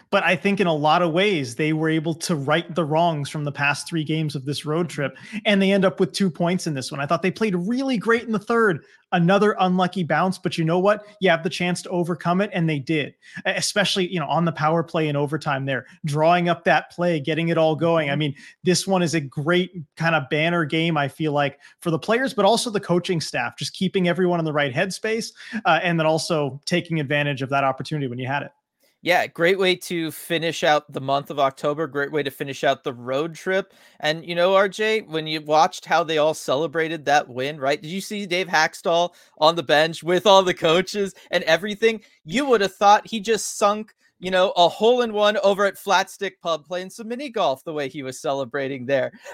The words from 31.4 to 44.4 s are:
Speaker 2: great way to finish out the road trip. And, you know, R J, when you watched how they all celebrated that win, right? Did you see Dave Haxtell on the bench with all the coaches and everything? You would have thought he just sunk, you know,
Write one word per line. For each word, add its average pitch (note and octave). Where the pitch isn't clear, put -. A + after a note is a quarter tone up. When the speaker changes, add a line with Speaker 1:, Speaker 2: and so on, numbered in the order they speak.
Speaker 2:
great C#3+
way D3+
to C3+
finish C#3
out C#3
the C#3
road C3
trip. F#3+
And, D#3
you E3+
know, F3
R G3
J, G#3+
when D#3
you D#3
watched D3+
how E3+
they D#3
all D3+
celebrated D#3+
that C#3+
win, C3+
right? C#3
Did D#3
you F#3+
see G3+
Dave F3
Haxtell E3+
on D#3+
the E3
bench D#3
with F3
all F#3+
the F3+
coaches F#3
and F3+
everything? G#3
You G#3+
would A#3
have F#3+
thought G#3
he A3+
just G#3
sunk, G#3+
you F3+
know, F#3